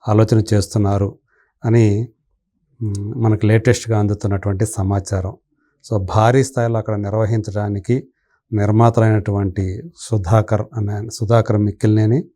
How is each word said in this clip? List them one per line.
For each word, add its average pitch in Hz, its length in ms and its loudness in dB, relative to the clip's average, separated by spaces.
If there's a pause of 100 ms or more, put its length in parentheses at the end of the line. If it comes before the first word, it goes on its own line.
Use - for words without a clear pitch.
ఆలోచన 110 340 4 (120)
చేస్తున్నారు 101 640 0 (460)
అని, 113 440 2 (760)
మ్, 101 340 -6
మనకు 110 300 0
లేటెస్ట్గా 110 520 2
అందుతున్నటువంటి 101 680 -2
సమాచారం. 95 720 -4 (560)
So, 110 60 0
భారీ 110 460 2
స్థాయిలో 117 340 -2
అక్కడ 107 160 -6
నిర్వహించడానికి 104 1120 -2 (440)
నిర్మాతలైనటువంటి 104 1300 2 (140)
సుధాకర్ 104 680 0 (120)
అనే, 104 360 -6
సుధాకర్ 110 480 0
మిక్కిలినేని 107 680 2 (120)